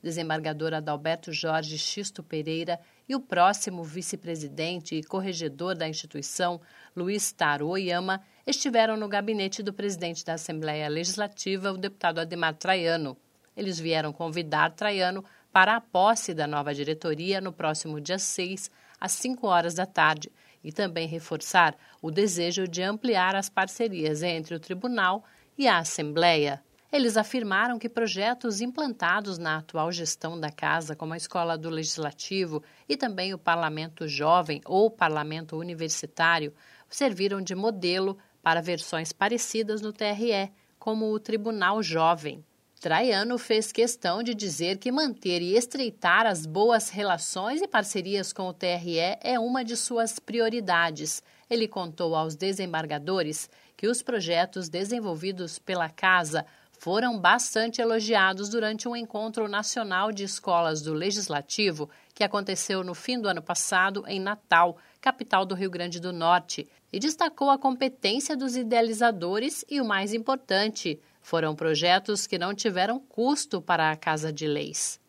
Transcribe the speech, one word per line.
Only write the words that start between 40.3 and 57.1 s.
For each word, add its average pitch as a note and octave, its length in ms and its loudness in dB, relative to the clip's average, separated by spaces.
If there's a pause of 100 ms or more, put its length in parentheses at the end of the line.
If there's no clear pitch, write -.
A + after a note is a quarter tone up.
E, G3 200 0 (280)
como A3 320 -2
o G#3+ 80 -2
Tribunal G#3+ 640 0
Jovem. D#3+ 580 0 (380)
Traiano G#3+ 580 2
fez A3 340 0
questão A3+ 500 0
de A#3 140 -4
dizer F#3 420 -4
que B3 140 -4
manter A3+ 500 -2
e F3+ 140 0
estreitar A3+ 680 2
as E3+ 200 0
boas G#3+ 440 4
relações G3+ 720 -2
e G4+ 60 -2
parcerias G3 680 -2
com F#3 160 -6
o F3 40 -8
T F#3 140 -6
R F3 320 0
E F3+ 220 0
é B3 180 0
uma B3 240 0
de A3+ 140 -4
suas A3+ 420 -2
prioridades. F3+ 1040 0 (260)
Ele A#3 160 2
contou E3+ 480 -4
aos D#3 220 0
desembargadores D#3+ 1120 -2 (280)
que G3+ 100 -2
os A#3+ 140 0
projetos F3+ 640 0
desenvolvidos F#3 880 -4
pela F3 300 -2
casa E3 580 4 (320)
foram A3 400 0